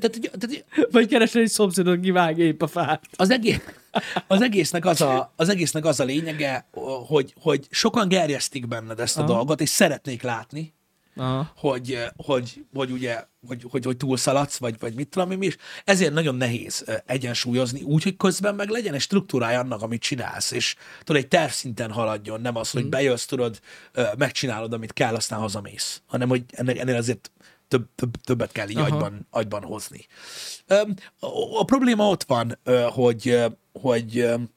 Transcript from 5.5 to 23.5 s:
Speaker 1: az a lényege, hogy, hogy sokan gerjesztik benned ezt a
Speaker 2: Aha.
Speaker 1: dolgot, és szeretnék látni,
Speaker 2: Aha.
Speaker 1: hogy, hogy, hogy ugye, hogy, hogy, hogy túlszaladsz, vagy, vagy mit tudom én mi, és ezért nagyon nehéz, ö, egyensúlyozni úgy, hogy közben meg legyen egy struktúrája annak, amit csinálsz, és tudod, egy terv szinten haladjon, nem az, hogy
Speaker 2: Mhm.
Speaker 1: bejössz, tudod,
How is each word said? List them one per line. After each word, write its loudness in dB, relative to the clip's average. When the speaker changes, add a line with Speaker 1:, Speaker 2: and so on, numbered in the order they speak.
Speaker 1:
az 4
a 2
lényege, -2
hogy, 0
hogy 0
sokan 2
gerjesztik 0
benned -8
ezt -2
a 0
Speaker 2:
Aha. 2
Speaker 1:
dolgot, 0
és 0
szeretnék 0
látni, -8
Speaker 2:
Aha. -4
Speaker 1:
hogy, -4
hogy, -4
hogy -4
ugye, -4
hogy, -12
hogy, -4
hogy -2
túlszaladsz, 0
vagy, -4
vagy -6
mit -8
tudom -2
én -4
mi, -2
és -2
ezért 4
nagyon 0
nehéz, -4
ö, -6
egyensúlyozni -2
úgy, 2
hogy -2
közben 0
meg -4
legyen -4
egy -2
struktúrája 0
annak, -6
amit -4
csinálsz, -6
és -2
tudod, 2
egy -4
terv 2
szinten -6
haladjon, -4
nem -4
az, -6
hogy -2
Speaker 2:
Mhm. -4
Speaker 1:
bejössz, 2
tudod, -2